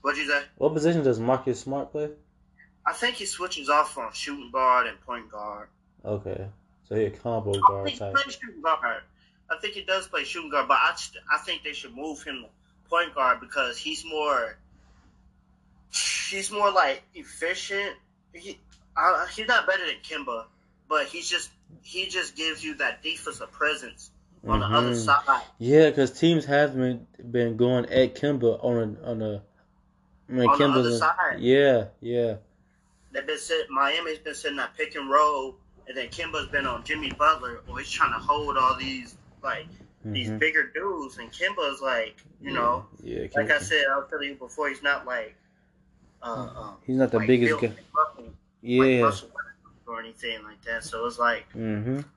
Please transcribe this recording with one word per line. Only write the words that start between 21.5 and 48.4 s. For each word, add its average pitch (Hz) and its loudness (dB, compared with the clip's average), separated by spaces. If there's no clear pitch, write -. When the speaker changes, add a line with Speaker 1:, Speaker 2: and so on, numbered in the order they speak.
Speaker 1:
he 190 -8
just 175 -6
gives 156 -6
you 151 -6
that 123 -4
defensive 151 -10
presence 143 -6
on 110 2
the 101 -2
other 123 4
Speaker 2:
Mm-hmm. 117 -2
Speaker 1:
side. - 4
Speaker 2:
Yeah, 147 8
'cause - 0
teams 160 4
have 143 4
been, 127 0
been 117 2
going 123 4
at 131 4
Kemba 120 2
on 113 0
a, - -8
on 113 -4
a, 107 -4
when 127 4
Speaker 1:
On 143 8
the 143 6
Speaker 2:
Kemba's 135 4
Speaker 1:
other 120 4
Speaker 2:
in, 117 2
Speaker 1:
side. 170 0
Speaker 2:
yeah, 127 6
yeah. 117 -2
Speaker 1:
They've 135 -8
been 151 -4
sit-, 160 -4
Miami's 151 0
been 151 -10
sitting 143 -6
that 123 -6
pick 156 -6
and 139 -6
roll, 147 2
and 127 -16
then 123 -6
Kemba's 156 -8
been 139 -2
on 120 -4
Jimmy 151 -6
Butler, 127 2
or 120 -10
he's 139 -10
trying 151 2
to 113 -4
hold 143 0
all 131 4
these, 131 -8
like, 123 -6
these 107 -4
Speaker 2:
Mm-hmm. 107 -4
Speaker 1:
bigger 156 2
dudes, 156 -6
and 117 -16
Kimba's 160 -4
like, 117 -2
you 139 -10
Speaker 2:
Yeah, - -6
Speaker 1:
know, 120 0
Speaker 2:
yeah, 117 -8
Speaker 1:
like - -
I 147 2
Speaker 2:
Kemba. - 0
Speaker 1:
said, 151 0
I'll 139 -2
tell 151 -6
you 139 -8
before, 135 -6
he's 131 -8
not 143 0
like, 117 -8
uh, 117 -8
um, 107 -14
Speaker 2:
He's 131 -2
not 131 4
the 117 4
Speaker 1:
like, 110 2
Speaker 2:
biggest 120 6
Speaker 1:
built 151 0
Speaker 2:
guy. 117 0
Speaker 1:
like - -10
Russell, - -2